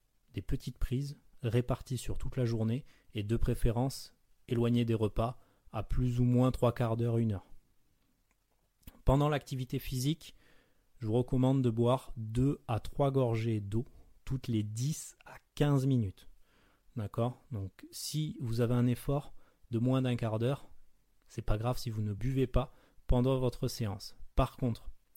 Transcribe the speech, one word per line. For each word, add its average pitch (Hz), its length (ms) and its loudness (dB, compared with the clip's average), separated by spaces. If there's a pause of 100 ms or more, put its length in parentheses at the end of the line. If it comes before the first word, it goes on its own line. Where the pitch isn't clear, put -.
(340)
des 95 80 -6
petites - 360 -4
prises 139 400 -2 (260)
réparties 120 540 0
sur - 200 -4
toute - 200 -2
la 127 80 2
journée 113 400 0 (280)
et 104 100 -2
de 110 140 0
préférence 120 800 0 (320)
éloignées 117 380 2
des 117 80 2
repas 113 460 0 (320)
à 107 120 -4
plus 123 360 2
ou 123 40 6
moins 123 280 6
trois 120 220 2
quarts 113 240 0
d'heure, 117 200 2
une 113 160 2
heure. 92 140 -6 (1600)
Pendant 143 240 6
l'activité 135 500 -4
physique, 135 560 -4 (640)
je 113 60 -10
vous 107 80 0
recommande 127 480 2
de 123 80 2
boire 117 480 0
deux 117 500 0
à 110 120 -2
trois 139 320 0
gorgées 117 500 0
d'eau 104 240 -2 (400)
toutes 135 220 -4
les 110 160 0
dix 117 520 -4 (100)
à - 100 -18 (200)
quinze 143 300 2
minutes. 120 420 0 (680)
D'accord ? 117 560 -4
Donc, 98 400 -10
si - 500 -6
vous 113 200 -2
avez 120 120 2
un 120 140 4
effort 139 460 -2 (360)
de 113 100 -2
moins 127 220 2
d'un 127 140 0
quart 110 240 -2
d'heure, 127 300 -2 (580)
c'est - 160 -12
pas - 140 4
grave 120 200 0
si - 120 -4
vous 110 120 -4
ne 104 120 -2
buvez 127 340 0
pas - 260 0 (320)
pendant 131 320 4
votre 127 300 -2
séance. - 500 -6 (180)
Par - 220 2
contre, 120 320 -2 (280)